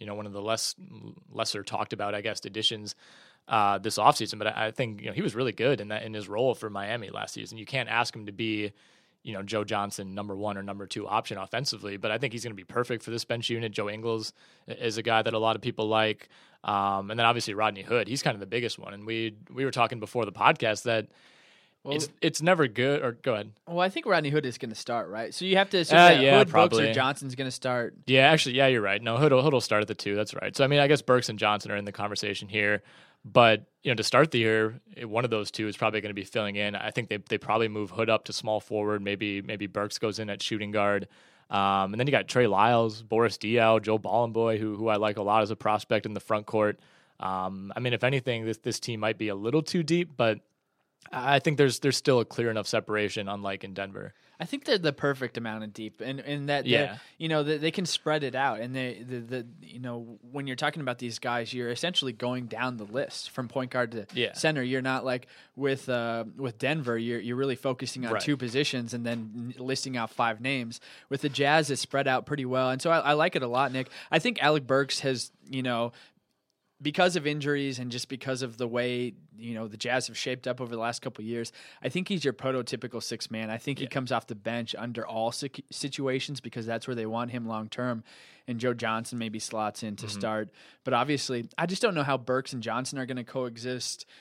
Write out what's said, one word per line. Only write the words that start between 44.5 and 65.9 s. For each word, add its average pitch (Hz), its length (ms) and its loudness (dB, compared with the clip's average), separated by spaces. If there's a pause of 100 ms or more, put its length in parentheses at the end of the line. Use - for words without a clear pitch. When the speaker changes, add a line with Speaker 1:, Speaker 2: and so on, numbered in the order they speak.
Speaker 1:
who, 107 160 -2
who 110 140 -2
I 107 80 4
like 107 220 0
a 107 40 -2
lot 107 200 6
as 104 100 0
a 110 40 -4
prospect 107 480 0
in 107 100 -6
the 101 60 -6
front 107 260 -2
court. 104 340 2 (400)
Um, 95 560 -4
I 117 40 -6
mean, 123 120 0
if 117 100 -2
anything, 123 420 0
this, 110 140 -2
this - 220 -4
team 113 180 -6
might 107 200 -2
be 107 100 -4
a 98 80 -4
little 120 260 0
too 170 220 0
deep, 165 320 0
but 113 240 2 (720)
I 135 280 2
think 147 180 0
there's, 139 220 6
there's 139 160 2
still 131 240 6
a 110 40 2
clear 117 260 -2
enough 110 160 -2
separation, 104 640 0
unlike 101 340 -6
in 98 120 -12
Denver. 98 400 -8 (260)
Speaker 2:
I 160 40 -4
think 277 200 -8
they're 226 140 2
the 156 140 2
perfect 135 440 -2
amount 110 260 -6
of 107 100 -10
deep, 107 280 -12
and, 131 180 -8
and 143 300 -6
that 143 160 0
they're, 127 60 0 (140)
Speaker 1:
Yeah. 107 120 -8 (220)
Speaker 2:
you 165 100 -6
know, 156 160 2
they, 151 140 0
they 156 120 0
can 180 160 -4
spread 151 380 0
it 127 100 -4
out. 127 260 0
And 123 140 -6
they, 123 320 -6
the, 127 120 -8
the, 120 280 -8 (140)
you 92 180 -18
know, 120 400 -10 (140)
when 139 160 -8
you're 127 80 -6
talking 151 240 -2
about 123 180 -4
these 120 220 -8
guys, 120 340 -2
you're 120 160 -4
essentially 135 420 -2
going 123 340 -4
down 120 300 -4
the 107 80 -10
list 113 460 -6
from 127 160 -6
point 127 240 -4
guard 120 220 -2
to 110 220 -8
Speaker 1:
Yeah. 117 180 0
Speaker 2:
center. 156 300 0
You're 127 200 -2
not 131 220 -2
like 127 220 -4 (280)
with, 135 340 -2
uh, 117 360 -2 (120)